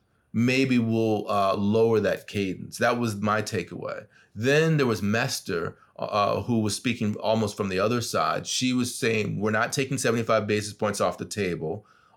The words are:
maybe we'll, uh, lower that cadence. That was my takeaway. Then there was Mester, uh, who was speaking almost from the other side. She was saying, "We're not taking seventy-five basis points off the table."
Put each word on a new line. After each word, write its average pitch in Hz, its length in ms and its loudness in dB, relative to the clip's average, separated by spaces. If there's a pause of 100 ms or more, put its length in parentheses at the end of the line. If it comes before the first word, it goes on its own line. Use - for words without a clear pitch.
(320)
maybe 127 480 2
we'll, 113 500 2
uh, 98 260 2
lower 110 440 4
that 95 280 0
cadence. 98 500 -6
That 120 200 2
was 117 200 -2
my 104 240 0
takeaway. - 680 -8 (260)
Then 147 440 2
there 135 100 4
was 107 140 0
Mester, 101 760 -2 (200)
uh, 101 440 0
who 113 180 0
was 107 160 0
speaking 113 400 -2
almost 110 420 0
from 101 120 -2
the 92 100 -2
other 113 220 2
side. 82 460 -2
She 127 240 0
was 123 240 0
saying, 110 460 0
"We're 107 100 0
not 110 220 0
taking 135 240 -2
seventy-five 113 500 2
basis 104 260 -2
points 101 280 -2
off 92 160 0
the - 80 -8
table." 87 600 -4 (320)